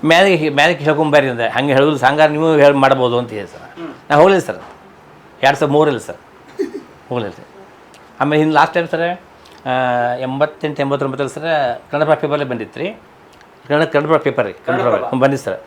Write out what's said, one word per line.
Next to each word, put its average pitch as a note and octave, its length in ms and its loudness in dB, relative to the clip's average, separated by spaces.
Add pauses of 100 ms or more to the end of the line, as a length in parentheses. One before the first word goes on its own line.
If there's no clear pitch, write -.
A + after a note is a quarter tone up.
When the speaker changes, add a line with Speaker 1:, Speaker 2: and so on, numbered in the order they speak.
Speaker 1:
"ಮೇಲೆ F3 320 4
ಹಿ-, D#3 160 -2
ಮೇಲೆ D3+ 220 2
ಹೇಳ್ಕೊಂಬರ್ರಿ" D3 540 2
ಅಂದೆ. A#2 200 -4
"ಹಂಗೆ C3 240 -2
ಹೇಳಿದ್ರು C#3+ 240 4
ಸಂಘ C3+ 240 0
ನೀವು D#3 360 2
ಹೇಳಿ C#3+ 180 6
ಮಾಡ್ಬೋದು" C3 440 2
ಅಂತ A#2+ 120 -6
ಹೇಳಿ G#2 160 -10
ಸರ್. - 340 -20
Speaker 2:
ಹ್ಮ್. E3 140 -14 (160)
Speaker 1:
ನಾ D3 60 4
ಹೋಗ್ಲಿಲ್ಲ F3 300 6
ಸರ್, G2 100 -8 (840)
ಎರಡ್ C#3 140 2
ಸಾವಿರದ C#3+ 160 0
ಮೂರರಲ್ಲಿ D3 280 2
ಸರ್, - 160 -14 (920)
ಹೋಗ್ಲಿಲ್ಲ G#2+ 280 -8
ಸರ್. - 80 -20 (760)
ಆಮೇಲೆ D3+ 220 2
ಇನ್ನು D#3 120 0
ಲಾಸ್ಟ್ D3+ 200 2
ಟೈಮ್ E3+ 140 -2
ಸರ್, F3 300 -4 (480)
ಆ, C3+ 40 -6 (460)
ಎಂಬತ್ತೆಂಟು, C#3 680 -4
ಎಂಬತ್ತೊಂಬತ್ತರಲ್ಲಿ C#3 520 -4
ಸರ್ D3 560 -4
ಕನ್ನಡಪ್ರಭ D3+ 260 0
ಪೇಪರಲ್ಲಿ D3 280 -2
ಬಂದಿತ್ತು A2+ 360 -8
ರೀ. G3+ 200 -8 (680)
ಕನ್ನಡ, D3+ 160 2
ಕನ್ನಡಪ್ರಭ D3+ 360 0
ಪೇಪರ್ C3 260 -2
ರೀ, F#2 60 -8
ಕನ್ನಡಪ್ರಭ. A#2+ 400 -2
Speaker 2:
ಕನ್ನಡಪ್ರಭ. G2 180 -2
Speaker 1:
ಹ್ಞೂ, C3 100 -2
ಬಂದಿತ್ತು C3+ 240 0
ಸರ್. - 220 -6